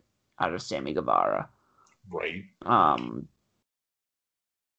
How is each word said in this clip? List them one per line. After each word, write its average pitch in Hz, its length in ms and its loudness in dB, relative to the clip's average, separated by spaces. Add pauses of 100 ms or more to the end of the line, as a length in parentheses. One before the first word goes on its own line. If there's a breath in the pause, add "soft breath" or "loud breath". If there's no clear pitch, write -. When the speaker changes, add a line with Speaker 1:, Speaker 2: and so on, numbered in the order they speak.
(400)
Speaker 1:
out 82 120 0
of 90 80 -4
Sammy 71 320 -6
Guevara. 50 560 0 (600)
Speaker 2:
Right. 85 320 -6 (200)
Speaker 1:
Um, 71 640 2 (1500)